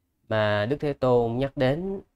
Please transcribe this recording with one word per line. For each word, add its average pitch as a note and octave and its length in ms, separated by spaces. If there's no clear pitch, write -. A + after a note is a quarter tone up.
mà G#2+ 380
Đức C#3 140
Thế D3 120
Tôn B2 460
nhắc C3+ 180
đến E3 440